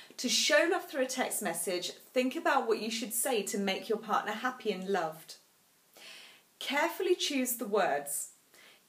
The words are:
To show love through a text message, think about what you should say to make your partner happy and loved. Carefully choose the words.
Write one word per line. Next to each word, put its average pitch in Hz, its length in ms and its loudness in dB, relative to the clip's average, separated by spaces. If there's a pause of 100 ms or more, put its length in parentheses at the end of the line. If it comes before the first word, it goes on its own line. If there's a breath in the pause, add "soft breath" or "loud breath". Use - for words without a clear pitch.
(180 loud breath)
To 254 100 -2
show 302 420 6
love 370 200 0
through 269 140 0
a - 20 -4
text - 340 -2
message, 180 520 -2 (200)
think 254 240 2
about 277 320 2
what 214 140 2
you 226 80 -4
should 226 240 -4
say 247 300 0
to - 120 -4
make 196 320 -2
your 214 100 0
partner 208 340 0
happy 226 400 -2
and 185 160 -6
loved. 165 480 -2 (1200 loud breath)
Carefully 330 560 2
choose 254 420 0
the 254 80 -4
words. 175 680 0 (580 loud breath)